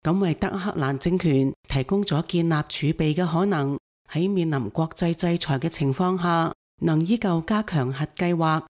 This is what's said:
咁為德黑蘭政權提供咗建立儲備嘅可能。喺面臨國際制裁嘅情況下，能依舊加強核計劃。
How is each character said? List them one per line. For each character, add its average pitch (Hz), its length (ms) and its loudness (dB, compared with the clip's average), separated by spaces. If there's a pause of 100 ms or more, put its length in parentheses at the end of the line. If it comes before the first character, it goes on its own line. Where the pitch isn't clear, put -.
咁 170 160 0
為 185 140 2
德 - 240 -2
黑 196 140 -4 (100)
蘭 139 160 0
政 175 220 0
權 135 340 4 (160)
提 135 140 0
供 196 200 0
咗 160 240 0
建 170 220 0
立 165 60 2
儲 151 400 -2
備 151 200 0
嘅 170 160 0
可 170 140 2
能。 143 340 0 (320)
喺 180 220 0
面 170 160 0
臨 131 220 -2
國 160 180 -2
際 170 240 -2
制 170 240 0
裁 139 220 -2
嘅 156 100 -2
情 139 240 0
況 180 260 0
下， 170 320 0 (300)
能 160 220 2
依 220 160 0
舊 165 260 0
加 214 180 0
強 135 300 -2
核 143 140 -4 (100)
計 175 180 0
劃。 160 360 0